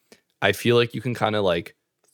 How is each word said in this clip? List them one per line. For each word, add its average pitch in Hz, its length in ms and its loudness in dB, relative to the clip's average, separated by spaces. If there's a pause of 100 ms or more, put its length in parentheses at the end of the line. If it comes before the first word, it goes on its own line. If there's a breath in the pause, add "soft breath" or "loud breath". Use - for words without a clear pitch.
(440 soft breath)
I 101 80 2
feel 117 240 2
like 120 180 2
you 117 80 -8
can 120 140 -6
kinda, 107 260 0
like, 85 340 -2 (380)